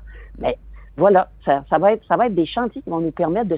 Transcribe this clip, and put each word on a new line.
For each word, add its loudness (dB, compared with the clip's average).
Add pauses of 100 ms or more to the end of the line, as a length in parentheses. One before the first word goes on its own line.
(400)
Mais -4 (400)
voilà, 4 (160)
ça, 0
ça 2
va 2
être, -6
ça 0
va 0
être -4
des 0
chantiers -6
qui -14
vont -4
nous -4
permettre -2
de -2